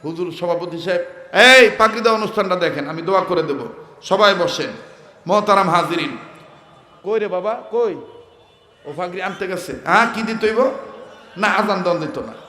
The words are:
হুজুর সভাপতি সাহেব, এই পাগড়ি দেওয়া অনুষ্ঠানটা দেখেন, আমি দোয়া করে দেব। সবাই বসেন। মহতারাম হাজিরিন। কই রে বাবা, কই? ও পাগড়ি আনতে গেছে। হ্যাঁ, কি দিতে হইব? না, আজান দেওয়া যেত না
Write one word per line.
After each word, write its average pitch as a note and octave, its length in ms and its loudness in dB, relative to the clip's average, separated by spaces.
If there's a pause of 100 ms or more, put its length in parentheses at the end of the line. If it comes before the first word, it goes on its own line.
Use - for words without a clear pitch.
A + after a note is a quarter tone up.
হুজুর E3 240 -6 (120)
সভাপতি E3+ 400 -4
সাহেব, F3 220 -2 (340)
এই B3+ 280 10 (140)
পাগড়ি A3 240 2
দেওয়া A3 180 4
অনুষ্ঠানটা F#3+ 360 -2
দেখেন, D3 340 -2
আমি D#3+ 120 -8
দোয়া F#3 200 2
করে F3 220 0
দেব। C#3 180 -4 (400)
সবাই G3 320 4
বসেন। E3+ 380 -2 (560)
মহতারাম G3 420 2
হাজিরিন। D#3+ 480 0 (880)
কই G#3+ 160 -2
রে G#3 80 -4
বাবা, F#3 260 -2 (180)
কই? A3+ 220 0 (920)
ও D3 120 -12
পাগড়ি F3+ 240 -6
আনতে F#3+ 260 -6
গেছে। F3+ 260 -6 (120)
হ্যাঁ, G3+ 280 4
কি A3 100 -6
দিতে A3 240 -4
হইব? A3 140 2 (760)
না, G#3 100 0
আজান G3 340 0
দেওয়া F3 180 0
যেত D3+ 180 -6
না A2+ 160 -10 (160)